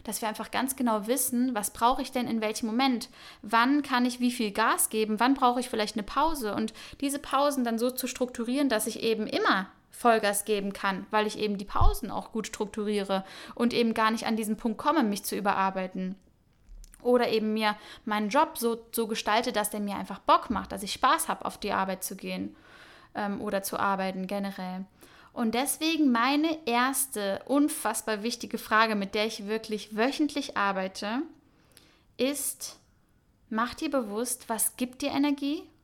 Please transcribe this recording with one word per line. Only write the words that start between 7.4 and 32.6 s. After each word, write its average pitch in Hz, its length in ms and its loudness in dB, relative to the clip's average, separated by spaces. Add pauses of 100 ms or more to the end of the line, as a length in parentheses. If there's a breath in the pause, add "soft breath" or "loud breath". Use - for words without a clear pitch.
dann 226 160 0
so 247 120 0
zu 247 180 -4
strukturieren, 254 600 -2
dass 220 200 0
ich - 140 -6
eben 214 260 0
immer 262 400 0 (240)
Vollgas 214 520 2
geben 202 280 -2
kann, 196 380 -4
weil 214 180 2
ich - 100 -6
eben 208 180 0
die 196 100 -8
Pausen - 440 4
auch - 220 -8
gut 220 160 -4
strukturiere 202 760 -2 (300 loud breath)
und 240 200 0
eben 226 200 2
gar 220 160 2
nicht 226 160 -2
an 226 100 0
diesen 214 200 -2
Punkt 220 220 -2
komme, 302 260 4
mich 202 180 0
zu - 140 -4
überarbeiten. 190 800 -2 (840)
Oder 240 260 4
eben 214 240 2
mir 214 240 2 (280 loud breath)
meinen 214 240 0
Job 311 280 2
so, 233 220 0 (140)
so 226 140 0
gestalte, 226 460 0
dass 208 180 0
der 214 100 -6
mir 202 160 -4
einfach 190 240 -8
Bock - 300 4
macht, 190 220 -4
dass 196 100 -6
ich 202 100 -6
Spaß 302 360 2
habe, - 160 -4
auf - 140 -6
die 202 140 -4
Arbeit 190 320 -2
zu 196 120 -10
gehen, 185 400 -8 (580 loud breath)
ähm, 202 260 -4
oder 202 220 -2
zu - 160 -4
arbeiten 190 480 0
generell. 190 600 -6 (460 loud breath)
Und 226 220 0
deswegen 294 580 2
meine 294 540 2
erste 233 800 0
unfassbar 233 760 2
wichtige 226 360 -4
Frage, 220 360 4
mit 196 200 -2
der 214 120 2
ich 220 200 -8
wirklich 214 500 -6
wöchentlich 277 600 0
arbeite, 202 680 -2 (960 soft breath)
ist, - 600 -4 (720)